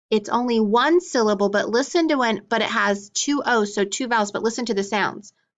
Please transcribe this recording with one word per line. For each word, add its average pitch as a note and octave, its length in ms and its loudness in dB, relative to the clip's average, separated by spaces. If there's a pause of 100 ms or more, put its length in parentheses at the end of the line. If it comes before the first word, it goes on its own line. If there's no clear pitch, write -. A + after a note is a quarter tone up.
It's G#3+ 200 0
only A#3+ 320 0
one B3 400 4
syllable, G#3 480 2
but G3+ 200 0
listen C4+ 400 2
to D4+ 60 2
when, A#3 340 0
but A3+ 120 0
it - 80 0
has G3+ 400 -2
two - 360 -2
O's, G#3+ 300 0
so G3+ 100 0
two A3 220 -6
vowels, A3 240 0
but - 120 -8
listen A3+ 240 -2
to A#3 60 -2
the G3 100 -2
sounds. G3+ 500 -4 (240)